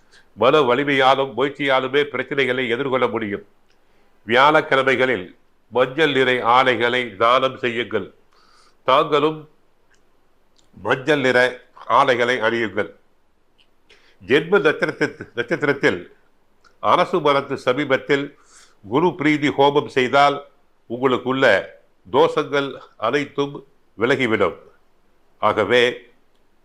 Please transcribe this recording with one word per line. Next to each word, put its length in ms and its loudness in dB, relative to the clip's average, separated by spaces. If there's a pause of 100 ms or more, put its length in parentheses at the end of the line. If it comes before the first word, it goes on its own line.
(340)
மன 280 2
வலிமையாலும் 760 2
முயற்சியாலுமே 680 -2 (100)
பிரச்சனைகளை 560 -4
எதிர்கொள்ள 380 -2
முடியும். 380 -6 (840)
வியாழக்கிழமைகளில் 960 2 (480)
மஞ்சள் 400 0
நிறை 220 2 (220)
ஆடைகளை 440 2 (160)
தானம் 420 0
செய்யுங்கள். 560 -6 (760)
தாங்களும் 520 0 (1400)
மஞ்சள் 420 0
நிற 120 4 (360)
ஆடைகளை 680 2
அணியுங்கள். 480 -2 (1400)
ஜென்ம 380 2
நட்சத்திரத்தி-, 680 -2
நட்சத்திரத்தில் 680 -2 (800)
அரசு 400 0
மரத்து 380 0
சமீபத்தில் 680 -2 (600)
குரு 280 0
பிரீதி 420 0
ஹோமம் 380 2
செய்தால் 420 2 (520)
உங்களுக்குள்ள 560 0 (640)
தோஷங்கள் 580 0 (280)
அனைத்தும் 580 -4 (420)
விலகிவிடும். 600 0 (880)
ஆகவே 360 2 (800)